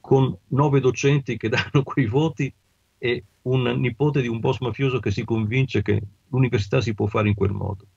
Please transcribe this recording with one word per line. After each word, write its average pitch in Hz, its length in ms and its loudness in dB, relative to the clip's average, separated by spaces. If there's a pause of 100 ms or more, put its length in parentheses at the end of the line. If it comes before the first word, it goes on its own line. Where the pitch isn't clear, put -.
Con 131 340 2 (120)
nove 139 320 2
docenti 135 580 0
che 110 120 -4
<laughs> 113 40 0
danno 123 300 0
quei 135 240 -2
voti 139 440 -2 (460)
e - 260 -2 (200)
un 127 180 0 (180)
nipote 135 420 0
di 120 60 -2
un 113 120 -4
boss 120 180 0
mafioso 127 420 -2
che 107 120 -2
si 113 120 -4
convince 113 600 0
che 104 180 0 (280)
l'università 127 520 0
si 107 140 -2
può 110 100 0
fare 107 220 0
in 104 80 4
quel 101 160 0
modo. 98 340 -6 (120)